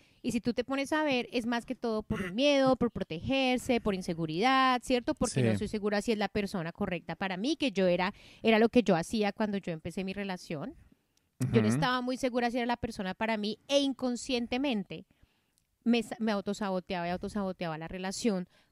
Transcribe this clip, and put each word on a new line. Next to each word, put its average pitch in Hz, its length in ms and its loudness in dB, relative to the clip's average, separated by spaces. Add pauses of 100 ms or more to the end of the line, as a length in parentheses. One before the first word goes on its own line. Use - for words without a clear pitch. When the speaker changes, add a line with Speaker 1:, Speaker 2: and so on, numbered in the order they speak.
(220)
Speaker 1:
y 240 120 -2
si 226 80 0
tú 240 120 0
te 247 120 -2
pones 269 260 -4
a 311 120 2
ver, 254 280 0
es 233 140 -2
más 240 200 -2
que 254 100 -6
todo 220 280 -2
por 214 180 -4
el 180 120 -6
miedo, 269 420 4
por 240 160 2
protegerse, 247 880 0
por 214 160 0
inseguridad, 190 880 2
¿cierto? 254 320 0
Porque 233 260 0
no 123 120 4
Speaker 2:
Sí. 143 60 0
Speaker 1:
soy 101 100 -2
segura 208 320 -2
si 240 100 0
es 214 60 0
la 208 100 0
persona 190 460 -4
correcta 175 420 -4
para 190 220 -4
mí, 254 180 -2
que 269 160 0
yo 185 160 2
era, 180 260 2 (300)
era 220 160 6
lo 226 80 8
que 240 160 6
yo 185 140 4
hacía 202 340 -2
cuando 208 260 -2
yo 180 140 -6
empecé 165 320 -6
mi 190 80 -6
relación. 190 640 -8 (800)
Yo 226 80 6
no 214 80 4
Speaker 2:
Ujú. 220 60 2
Speaker 1:
estaba 254 260 0
muy 247 160 -4
segura 240 340 0
si 240 60 -2
era 240 80 0
la 240 100 0
persona 214 380 -6
para 220 240 -2
mí 208 220 -4 (100)
e 277 100 4
inconscientemente 247 1300 -2 (800)
me 233 180 4
sa-, - 160 -10
me 220 140 0
autosaboteaba 190 760 -4
y 175 40 -2
autosaboteaba 180 680 -4
la 160 100 -8
relación, 185 640 -2 (220)